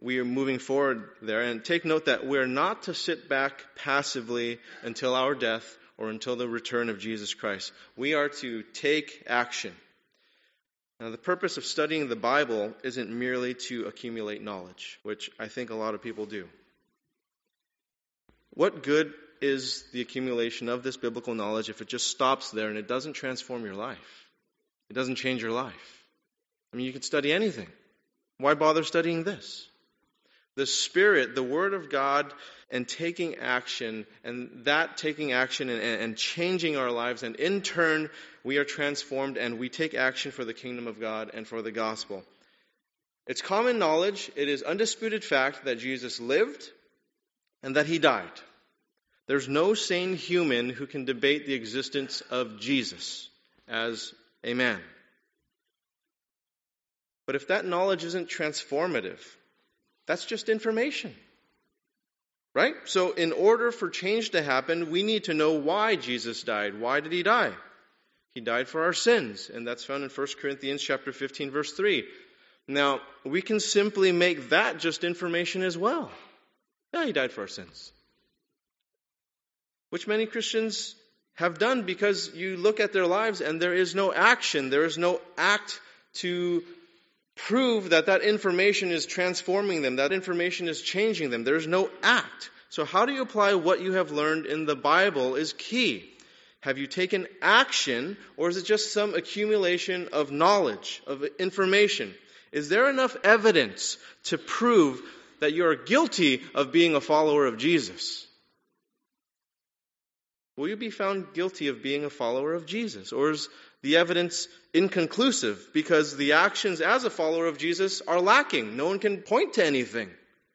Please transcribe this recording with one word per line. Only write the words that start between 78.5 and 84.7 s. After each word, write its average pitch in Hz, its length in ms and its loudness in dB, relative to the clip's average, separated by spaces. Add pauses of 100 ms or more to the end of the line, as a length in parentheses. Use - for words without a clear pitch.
Which 175 160 -6
many 220 180 2
Christians 220 680 -4 (400)
have 170 240 0
done 240 240 2
because 185 500 0
you 185 240 -6
look 214 220 4
at 208 140 2
their 185 140 4
lives 196 340 0
and 156 200 -2
there 175 140 2
is 180 200 2
no 196 180 2
action, 170 560 4
there 143 160 4